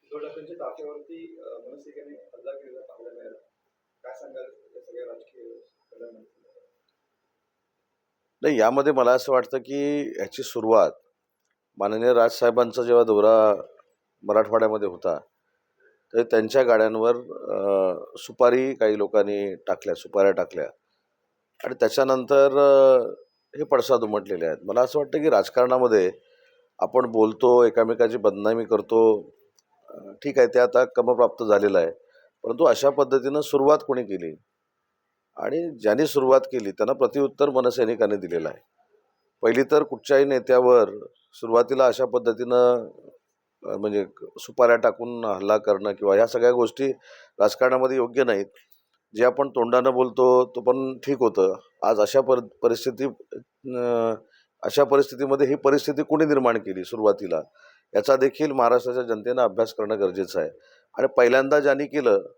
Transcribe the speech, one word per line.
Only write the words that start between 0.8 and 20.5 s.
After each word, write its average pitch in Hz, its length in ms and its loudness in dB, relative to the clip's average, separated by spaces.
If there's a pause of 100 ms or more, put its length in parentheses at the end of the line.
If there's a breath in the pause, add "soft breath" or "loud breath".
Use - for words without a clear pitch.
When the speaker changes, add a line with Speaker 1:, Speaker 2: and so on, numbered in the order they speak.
Speaker 1:
अ, - 80 -20
मनसेने 147 640 -20
हल्ला - 380 -20
केलेला 135 280 -20
पाहायला 123 340 -20
मिळाला. 123 240 -20 (640)
काय - 100 -20
सांगाल 131 300 -20 (320)
या - 60 -20
सगळ्या 123 240 -20
राजकीय 120 380 -20 (560)
घडामोडींबद्दल? - 600 -20 (1800)
Speaker 2:
नाही, 143 180 0
यामध्ये 135 340 2
मला 123 180 2
असं 127 200 0
वाटतं 127 260 -2
की 143 520 -6 (100)
याची - 240 -10
सुरुवात 110 480 2 (840)
माननीय 110 360 0
राजसाहेबांचा 117 720 0
जेव्हा 120 200 4
दौरा 110 520 4 (680)
मराठवाड्यामध्ये 107 640 0
होता, 87 320 -6 (920)
तर 117 100 0
त्यांच्या 117 400 0
गाड्यांवर, 113 520 2 (340)
अ, 98 480 -2 (200)
सुपारी 127 560 0
काही 107 240 0
लोकांनी 101 580 -2
टाकल्या, 92 400 -6
सुपाऱ्या 98 360 0
टाकल्या 87 380 -6 (920)